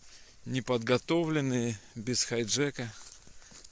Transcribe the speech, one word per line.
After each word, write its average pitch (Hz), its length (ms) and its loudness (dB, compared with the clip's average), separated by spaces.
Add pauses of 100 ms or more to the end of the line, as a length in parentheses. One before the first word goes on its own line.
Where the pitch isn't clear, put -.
(460)
Неподготовленные, 127 1300 2 (160)
без 117 280 0
хайджека. 120 720 0 (800)